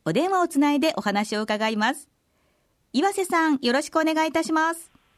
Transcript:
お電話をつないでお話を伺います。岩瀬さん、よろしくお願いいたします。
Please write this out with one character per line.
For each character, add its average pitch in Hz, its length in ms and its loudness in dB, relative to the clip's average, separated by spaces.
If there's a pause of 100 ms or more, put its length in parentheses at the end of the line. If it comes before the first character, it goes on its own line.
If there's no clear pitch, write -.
お 160 80 0
電 302 160 0
話 381 120 2
を 349 80 2
つ 311 100 -4
な 294 140 4
い 294 80 2
で 311 160 2
お - 40 -4
話 208 360 -2
を 214 60 -2
伺 214 260 -2
い 220 80 -2
ま 214 180 0
す。 - 140 -18 (840)
岩 359 200 2
瀬 392 120 -2
さ 330 240 2
ん、 285 140 2
よ 240 100 0
ろ 269 80 2
し 302 100 -6
く - 100 -2
お - 40 2
願 320 220 0
い - 20 -2
い - 40 -4
た 330 100 0
し 320 100 -6
ま 320 220 0
す。 - 160 -16 (280)